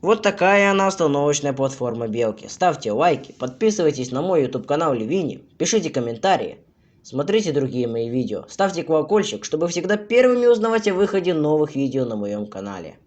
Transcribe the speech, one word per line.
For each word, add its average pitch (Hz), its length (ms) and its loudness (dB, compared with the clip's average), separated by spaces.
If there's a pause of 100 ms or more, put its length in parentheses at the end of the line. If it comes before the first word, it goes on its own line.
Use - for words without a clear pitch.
Вот 220 180 2
такая 202 520 4
она, 196 160 2
установочная 147 640 0
платформа 127 560 -4
Белки. 107 400 -2
Ставьте 156 420 0
лайки, 147 480 0
подписывайтесь 147 720 0
на 127 100 -4
мой 170 220 2
YouTube 120 240 -4
канал 147 280 0
Левини, 131 500 -4 (140)
пишите 170 320 0
комментарии, 117 680 -2 (460)
смотрите 165 480 0
другие 131 340 0
мои 117 220 -4
видео, 117 400 -4
ставьте 185 340 -2
колокольчик, 156 600 0
чтобы 160 240 -2
всегда 180 280 -2
первыми 240 500 4
узнавать 226 420 2
о 190 60 0
выходе 190 400 0
новых 151 420 0
видео 135 280 0
на 113 120 -6
моем 104 320 -6
канале. 98 580 -12